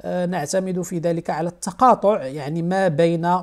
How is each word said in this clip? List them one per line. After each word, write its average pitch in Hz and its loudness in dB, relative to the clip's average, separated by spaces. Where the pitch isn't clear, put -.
آه، 180 -2
نعتمد 185 -2
في 175 -6
ذلك 165 -2
على 160 -2
التقاطع 196 2
يعني 147 -4
ما 190 2
بين 170 2